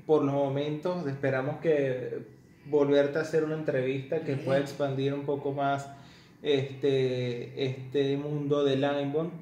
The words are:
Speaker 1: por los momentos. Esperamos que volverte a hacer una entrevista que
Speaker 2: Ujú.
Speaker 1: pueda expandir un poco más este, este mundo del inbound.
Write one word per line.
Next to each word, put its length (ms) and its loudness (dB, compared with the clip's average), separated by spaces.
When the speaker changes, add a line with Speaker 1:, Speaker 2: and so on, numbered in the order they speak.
Speaker 1:
por 180 4
los 100 2
momentos. 720 -2
Esperamos 500 -2
que 680 0
volverte 500 4
a 20 2
hacer 220 0
una 120 -2
entrevista 640 -2
que 120 -2
Speaker 2:
Ujú. 120 -4
Speaker 1:
pueda 140 2
expandir 540 -2
un 120 -4
poco 260 -2
más 360 -2
este, 1200 0
este 540 0
mundo 460 0
del 200 2
inbound. 480 0